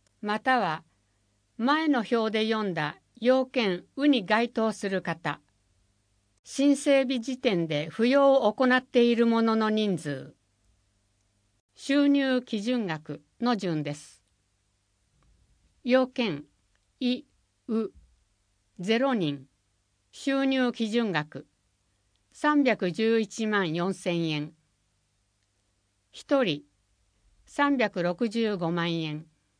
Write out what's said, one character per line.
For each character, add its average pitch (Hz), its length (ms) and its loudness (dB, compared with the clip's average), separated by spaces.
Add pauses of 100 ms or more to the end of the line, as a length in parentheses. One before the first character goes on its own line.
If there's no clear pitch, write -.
(200)
ま 208 180 -4
た 254 220 0
は、 165 240 -4 (720)
前 302 320 0
の 247 200 2
表 220 220 0
で 220 180 -2
読 220 200 -2
ん 175 60 -4
だ 151 240 -4 (220)
要 254 240 2
件、 208 420 -2 (100)
う 277 100 0
に 254 180 2
該 226 260 0
当 220 200 -2
す 208 180 -8
る 185 140 -2
方。 165 380 -6 (1040)
申 277 320 2
請 277 280 4
日 254 160 -2
時 254 180 -6
点 175 280 0
で 156 240 -4
扶 226 160 0
養 277 280 6
を 233 200 4
行 254 220 2
っ 254 80 -2
て 240 180 2
い 240 140 4
る 233 100 4
者 226 300 2
の 220 120 0
人 214 300 0
数。 143 360 -8 (1400)
収 285 320 0
入 269 340 2
基 220 220 -6
準 240 240 -2
額 156 340 -8 (200)
の 240 160 0
順 170 260 -4
で 147 120 -6
す。 - 240 -18 (1700)
要 254 220 4
件、 196 380 -4 (560)
い、 247 220 -2 (460)
う、 220 240 -4 (880)
ゼ 214 200 -2
ロ 262 160 0
人。 143 320 -4 (640)
収 269 340 -2
入 262 280 0
基 220 180 -4
準 226 220 0
額、 151 340 -6 (880)
三 294 300 2
百 202 300 0
十 226 280 0
一 220 260 -6
万 196 260 0
四 175 220 -2
千 170 340 -2
円。 151 240 -4 (1600)
一 269 340 0
人、 147 200 -2 (800)
三 285 320 0
百 208 240 -2
六 180 260 -2
十 214 280 -2
五 165 140 -4
万 170 300 -2
円。 156 260 -6 (340)